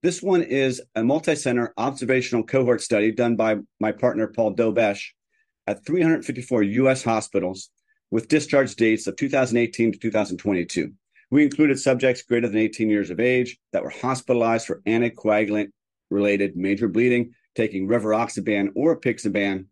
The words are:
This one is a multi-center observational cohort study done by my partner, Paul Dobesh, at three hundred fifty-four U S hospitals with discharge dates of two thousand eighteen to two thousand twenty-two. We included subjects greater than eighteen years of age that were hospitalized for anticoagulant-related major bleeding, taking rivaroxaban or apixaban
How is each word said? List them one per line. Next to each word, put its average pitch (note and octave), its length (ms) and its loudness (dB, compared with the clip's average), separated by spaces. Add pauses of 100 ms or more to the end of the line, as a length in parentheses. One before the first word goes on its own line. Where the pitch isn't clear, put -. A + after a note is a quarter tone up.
This F3 200 0
one F#3+ 200 2
is C3 400 0 (120)
a A2 80 -2
multi-center C3 760 0
observational B2+ 680 0
cohort B2 380 2
study A2 320 2
done A#2 240 2
by G#2+ 220 2 (200)
my G#2+ 140 0
partner, A2+ 340 0
Paul G#2+ 260 0
Dobesh, A2 580 0 (560)
at - 180 -6
three F3 160 0
hundred D#3+ 240 2
fifty-four B2 380 -2
U A#2 260 2
S C3 120 0
hospitals G2+ 680 -2 (420)
with A2 160 -2
discharge D3 480 2
dates A2+ 320 0
of - 80 -8
two C3+ 140 -4
thousand C3 260 0
eighteen A#2 380 0
to G2+ 40 -8
two A2+ 140 -6
thousand G2+ 240 -2
twenty-two. F2 560 -4 (400)
We C#3+ 120 4
included C#3+ 360 2
subjects B2+ 440 0
greater A#2+ 260 0
than G#2 80 -2
eighteen A2 320 0
years G2+ 200 2
of F2+ 120 -4
age B2 360 0 (140)
that F#2+ 120 -2
were - 60 -6
hospitalized A#2+ 800 -2
for - 180 -8
anticoagulant-related G#2 1700 -2
major G2+ 320 -2
bleeding, A#2+ 420 0 (240)
taking G2 320 -2
rivaroxaban G#2+ 880 -2
or D3 240 0
apixaban G2+ 720 -2